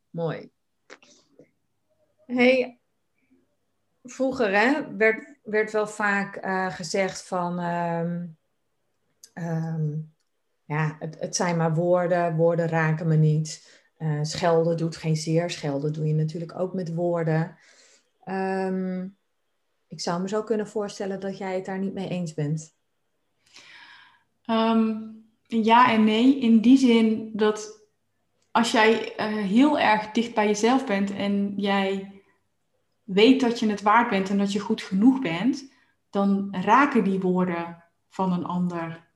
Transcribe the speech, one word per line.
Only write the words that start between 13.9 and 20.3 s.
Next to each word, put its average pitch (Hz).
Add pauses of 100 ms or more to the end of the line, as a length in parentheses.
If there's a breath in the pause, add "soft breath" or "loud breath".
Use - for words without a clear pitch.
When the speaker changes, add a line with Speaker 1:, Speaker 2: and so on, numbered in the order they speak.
Speaker 1:
Eh, 151
schelden 165
doet 160
geen 160
zeer, 160
schelden 147
doe 156
je 156
natuurlijk 156
ook 185
met 170
woorden. 170 (680 soft breath)
Ehm, 190 (800)
ik 160
zou 175
me 190
zo 214